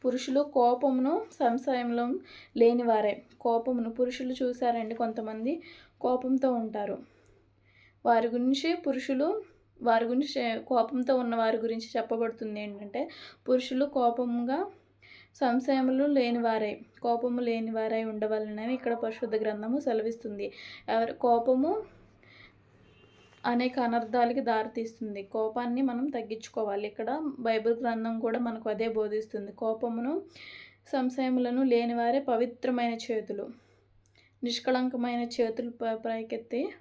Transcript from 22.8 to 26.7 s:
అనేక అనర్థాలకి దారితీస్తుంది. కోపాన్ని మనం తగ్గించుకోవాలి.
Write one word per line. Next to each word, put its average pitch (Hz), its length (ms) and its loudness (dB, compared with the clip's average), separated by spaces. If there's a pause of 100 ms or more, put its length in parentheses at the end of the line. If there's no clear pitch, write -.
అనేక 247 320 0
అనర్థాలకి 240 640 2
దారితీస్తుంది. 220 800 -4
కోపాన్ని 233 600 -2
మనం 262 280 0
తగ్గించుకోవాలి. 214 800 -4